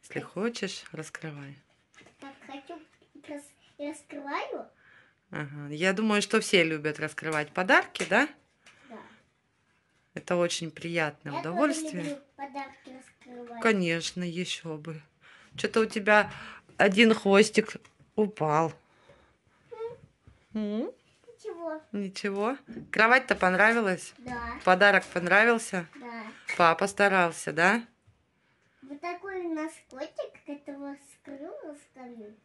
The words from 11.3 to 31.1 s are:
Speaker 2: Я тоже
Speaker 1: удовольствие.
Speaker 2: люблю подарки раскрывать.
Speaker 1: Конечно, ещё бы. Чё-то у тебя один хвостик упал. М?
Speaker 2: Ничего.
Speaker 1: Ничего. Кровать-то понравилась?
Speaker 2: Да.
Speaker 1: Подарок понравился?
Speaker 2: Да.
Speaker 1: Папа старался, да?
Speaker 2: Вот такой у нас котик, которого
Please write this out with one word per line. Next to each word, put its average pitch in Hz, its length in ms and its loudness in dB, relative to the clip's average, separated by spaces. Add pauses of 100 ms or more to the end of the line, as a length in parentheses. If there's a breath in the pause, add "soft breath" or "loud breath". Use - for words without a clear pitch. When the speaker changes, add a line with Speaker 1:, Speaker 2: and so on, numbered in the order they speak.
Speaker 2:
Я 320 100 -6
тоже 156 80 -6
Speaker 1:
удовольствие. 302 540 -2
Speaker 2:
люблю 285 140 -8 (180)
подарки 277 540 -14 (100)
раскрывать. 240 600 -18
Speaker 1:
Конечно, 180 640 0
ещё 170 540 -8
бы. 156 260 -14 (540 soft breath)
Чё-то - 240 0
у 220 60 2
тебя 208 440 4 (460 loud breath)
один 220 380 6
хвостик 208 640 4 (360)
упал. 160 580 2 (1800 soft breath)
М? 214 380 -4 (340)
Speaker 2:
Ничего. 339 640 -12
Speaker 1:
Ничего. 202 680 -4 (360)
Кровать-то 226 420 6
понравилась? 196 840 2
Speaker 2:
Да. - 360 -8 (100)
Speaker 1:
Подарок 190 420 6
понравился? 196 800 2 (140)
Speaker 2:
Да. 233 220 -14 (340)
Speaker 1:
Папа 170 300 6
старался, 185 680 2
да? 185 300 4 (1000)
Speaker 2:
Вот 285 180 -16
такой 359 420 -8
у 339 120 -4
нас 311 180 -6 (180)
котик, 311 420 -10 (140)
которого 277 500 -12 (180)